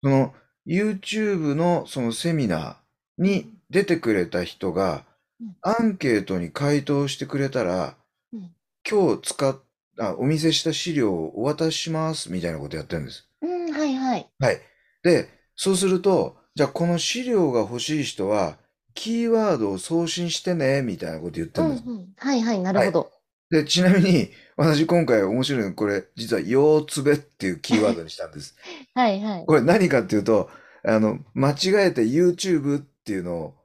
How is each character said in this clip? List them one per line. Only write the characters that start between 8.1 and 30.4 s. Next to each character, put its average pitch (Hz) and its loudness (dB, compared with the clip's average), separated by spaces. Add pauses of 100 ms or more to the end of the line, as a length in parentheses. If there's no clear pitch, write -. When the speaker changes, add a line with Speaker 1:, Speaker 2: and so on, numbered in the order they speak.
Speaker 2:
う 233 -14
ん。 185 -14 (380)
Speaker 1:
「今 180 2
日 - -12
使 - -2
っ-、 131 -6 (400)
あ、 98 -2
お 123 -2
見 156 2
せ 160 2
し - 0
た 160 -2
資 165 -4
料 113 2
を 82 -4
お 117 -2
渡 156 0
し 156 -6
し - -6
ま 160 -2
す」 - -10
み 90 -4
た 85 -4
い - -6
な 78 -8
こ 71 -10
と 78 -8
や 76 -6
っ 71 -12
て 87 -6
る 76 -4
ん - -6
で - -14
す。 - -18 (160)
Speaker 2:
う 302 -6
ん、 349 -4
は 302 -2
い 277 -2
は 262 -2
い。 - -10 (100)
Speaker 1:
は 123 2
い。 - -4 (420)
で、 160 2 (280)
そ 190 0
う 185 2
す 190 0
る 185 2
と、 180 2 (180)
「じ 151 2
ゃ 139 4
あ - -4
こ 165 -2
の 170 0
資 247 -4
料 196 2
が 120 2
欲 113 -4
し 151 -2
い 131 -2
人 101 -6
は、 95 0 (360)
キ 233 -4
ー 233 0
ワ 220 2
ー 131 -2
ド 101 0
を 95 -6
送 170 -2
信 170 -4
し - -4
て 185 -2
ね」 139 2
み 104 -4
た 87 -8
い 82 -8
な 80 -10
こ 80 -10
と 87 -8
言 82 -6
っ - -8
て - -6
る 320 2
ん - 0
で 262 -4
す。 226 -12
Speaker 2:
う 247 -10
ん 226 -10
う - -12
ん。 180 -20
は 269 -2
い 240 2
は 226 0
い、 202 -2
な 185 -2
る - 2
ほ 113 4
ど。 160 2
Speaker 1:
は - -4
い。 - -20 (400)
で、 156 4
ち 175 0
な 180 6
み 190 6
に、 175 4 (260)
私 156 4
今 170 4
回 113 4
面 113 0
白 139 -2
い - 0
の、 92 -4
こ 107 -2
れ、 101 -2 (120)
実 113 -2
は、 87 0
「よ 139 4
う 151 -2
つ - -6
べ」 143 4
っ - 0
て - -8
い 92 0
う - -8
キ - -2
ー 107 4
ワ 104 4
ー - 0
ド 85 -8
に 80 -14
し - -16
た 85 -10
ん 78 -16
で 73 -14
す。 - -18 (180)
Speaker 2:
<laughs> 285 -20
は 247 2
い 196 -2
は 208 -6
い。 160 -10
Speaker 1:
こ 156 4
れ 139 6
何 175 4
か 135 4
っ - -4
て 101 -2
い - 4
う 101 0
と、 107 2 (340)